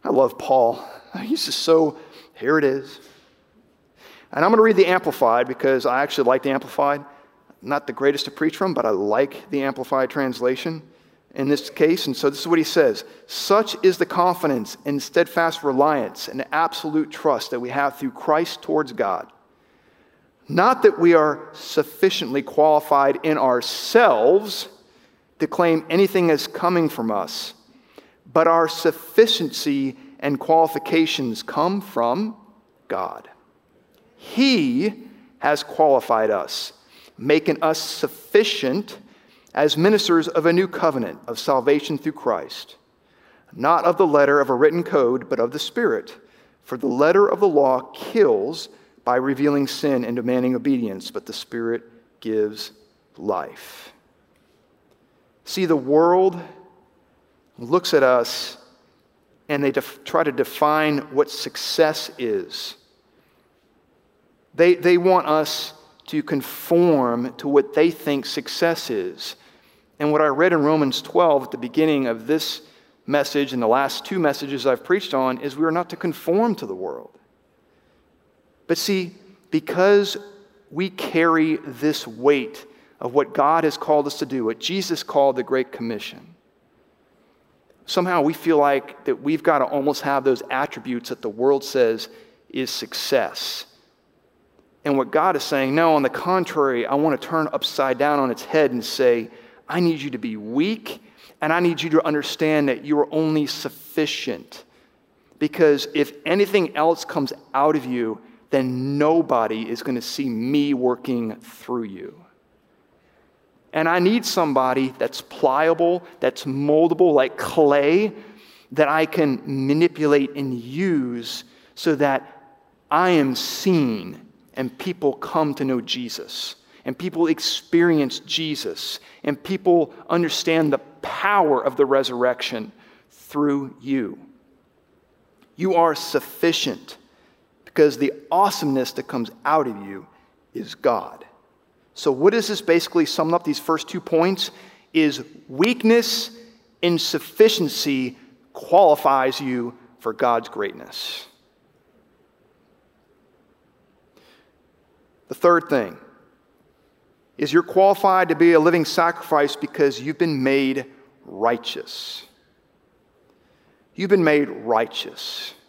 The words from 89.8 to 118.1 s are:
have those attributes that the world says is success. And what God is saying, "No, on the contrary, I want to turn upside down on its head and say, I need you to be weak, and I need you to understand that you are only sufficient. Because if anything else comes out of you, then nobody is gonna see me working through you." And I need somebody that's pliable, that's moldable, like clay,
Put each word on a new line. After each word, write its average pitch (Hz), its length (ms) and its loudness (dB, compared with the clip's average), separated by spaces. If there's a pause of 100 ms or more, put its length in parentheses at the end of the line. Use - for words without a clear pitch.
have 139 220 -2
those 131 260 0
attributes 123 600 -6
that 127 120 -10
the 117 80 -6
world 135 340 0
says 113 460 0 (400)
is 131 200 -6
success. - 960 -4 (1200)
And 143 120 0
what 123 140 -2
God 165 240 2
is 135 80 -4
saying, 135 320 -2
"No, 160 200 4
on 143 60 2
the 131 80 2
contrary, 156 800 -2
I 139 80 -2
want 147 240 0
to - 80 -14
turn 160 260 -2
upside 135 460 -2
down 147 200 2
on 131 120 0
its 113 120 -8
head 147 280 2
and 120 120 -6
say, 120 460 0 (380)
I 165 120 -4
need 165 220 0
you 143 100 -8
to 123 60 -8
be 110 200 -8
weak, 143 640 -4 (360)
and 156 140 0
I 175 60 0
need 170 220 0
you 165 100 -6
to 160 140 4
understand 151 640 0
that 127 160 -2
you 147 160 0
are 147 140 0
only 156 320 0
sufficient. - 1160 -8 (760)
Because 147 540 2
if 147 200 -2 (120)
anything 190 500 0
else 160 300 0
comes 139 260 -4 (220)
out 147 220 2
of 131 100 -2
you, 120 360 -4 (280)
then 131 480 -2
nobody 123 720 2
is 120 120 -8
gonna 123 200 -4
see 135 280 -6
me 139 440 0
working 123 600 -2
through - 480 -10
you." 98 360 -14 (1500)
And 160 140 0
I 180 120 2
need 214 260 2
somebody 131 720 0
that's - 240 -4
pliable, 165 840 0 (160)
that's 127 240 -2
moldable, 156 680 2
like 135 240 2
clay, 156 720 4 (600)